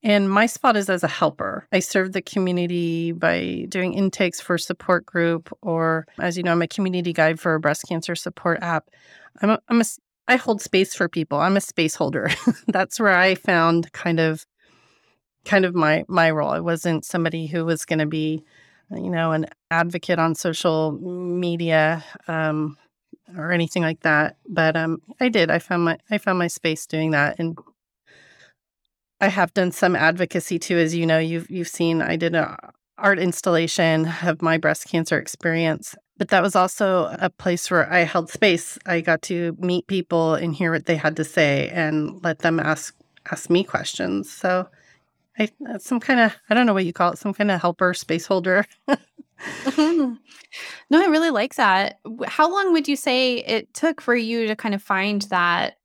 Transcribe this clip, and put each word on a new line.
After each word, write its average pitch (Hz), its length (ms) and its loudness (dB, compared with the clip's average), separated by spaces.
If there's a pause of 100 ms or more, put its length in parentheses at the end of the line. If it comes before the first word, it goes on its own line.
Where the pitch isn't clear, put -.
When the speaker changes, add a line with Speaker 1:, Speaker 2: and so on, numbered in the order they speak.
Speaker 1:
And 202 260 4
my 202 160 4
spot 240 320 2
is 196 120 -2
as 180 140 0
a 170 40 0
helper. - 640 -2
I 190 80 2
serve 185 340 -2
the 190 80 -2
community 175 880 -2
by 175 580 -2
doing 185 240 -2
intakes 190 460 -2
for 175 180 -2
support - 480 -2
group, 170 560 -2
or, 165 460 -2 (120)
as 175 180 -2
you 175 60 -6
know, 180 80 0
I'm 170 100 2
a 165 60 -2
community 180 460 -2
guide 160 260 2
for 160 160 0
a 156 40 -2
breast 151 280 -2
cancer 165 280 -4
support 175 460 -4
app. 165 280 -4 (520)
I'm 202 100 2
a, 220 160 2
I'm 233 100 2
a 233 40 4
s-, - 180 -4 (280)
I 254 100 4
hold 220 240 0
space - 340 0
for 175 140 -2
people. 156 300 -4
I'm 185 180 2
a 190 40 2
space - 340 -2
holder. 139 340 -2 (200)
<laughs> - 180 -4
That's 190 320 -2
where 202 160 4
I 185 200 4
found 170 580 2
kind 165 260 -2
of, 160 260 0 (1000)
kind 196 220 2
of 175 100 -2
my, 160 320 2
my 165 240 4
role. 151 180 0
I 156 100 0
wasn't 170 460 -2
somebody 165 420 -4
who 165 180 -4
was 165 200 -2
gonna 156 220 0
be, 156 360 -4 (480)
you 180 180 -8
know, 165 220 0
an 156 160 -2 (220)
advocate 170 500 0
on 165 160 2
social 156 580 -2
media, 170 1120 -2 (240)
um, 156 500 -2 (600)
or 165 140 -6
anything 170 300 0
like 160 200 -2
that. 156 360 2 (100)
But, 165 280 2
um, 160 260 -4 (180)
I 254 100 0
did. 185 200 2
I 170 100 2
found 170 260 -2
my, 165 120 0 (140)
I 214 60 -2
found 185 220 -2
my 175 80 0
space 160 380 -4
doing 160 260 -2
that. 147 280 0
And 165 180 -4 (1600)
I 196 80 4
have 185 260 2
done 180 180 2
some 180 240 2
advocacy 170 640 0
too, 175 180 0
as 165 180 2
you 170 100 0
know, 160 120 4
you've, 165 320 -2
you've 175 180 -6
seen, 165 340 0
I 165 160 -2
did 165 180 -2
a - 220 -2 (400)
art 196 200 2
installation 165 880 2 (160)
of 170 180 0
my 165 160 2
breast 151 300 -2
cancer 165 300 0
experience. 165 800 -4 (220)
But 196 120 -4
that 185 140 4
was 196 120 0
also 185 640 0
a 185 100 -2
place - 400 -4
where 165 220 2
I 180 80 4
held 170 300 0
space. - 560 0
I 170 160 0
got 160 220 0
to 170 360 -4
meet 180 280 -2
people 165 480 0
and 165 180 -2
hear 165 180 -2
what 165 140 -2
they 170 100 0
had 156 220 -2
to 156 60 -2
say 143 460 0
and 156 540 -4
let 165 160 -2
them 165 200 2
ask, 151 360 -4 (360)
ask - 180 -10
me 175 140 4
questions. - 680 -6
So 185 360 -2 (680)
I, 214 120 0 (300)
some 247 200 -2
kinda, 233 340 0 (160)
I 214 40 2
don't 247 120 4
know 220 80 4
what 190 120 0
you 170 80 -4
call 175 180 2
it, 156 60 -8
some 196 160 -6
kinda 202 240 0
helper, 180 380 0
space 165 320 -4
holder. 185 380 2 (220)
<laughs> 285 80 2 (680)
Speaker 2:
Mm-hmm. 302 480 2 (760)
No, 320 140 6
I 403 40 4
really 320 220 4
like 254 260 -2
that. 196 480 2
W-, 226 260 -10
how 311 200 4
long 381 220 2
would 320 160 2
you 285 80 0
say 254 440 0
it - 340 -4
took 311 260 0
for 240 160 0
you 226 320 0
to 214 80 -2
kind 214 180 -4
of 196 80 -4
find 202 420 -2
that 175 600 0